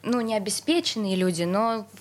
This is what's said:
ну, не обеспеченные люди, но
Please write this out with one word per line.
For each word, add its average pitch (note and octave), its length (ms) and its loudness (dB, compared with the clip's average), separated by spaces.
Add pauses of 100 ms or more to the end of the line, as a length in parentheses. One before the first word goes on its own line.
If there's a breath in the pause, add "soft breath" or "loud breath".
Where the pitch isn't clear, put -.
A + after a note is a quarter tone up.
ну, A#3+ 200 0
не A3 120 -2
обеспеченные G#3+ 800 0
люди, F#3 280 2
но G#3+ 440 0 (140)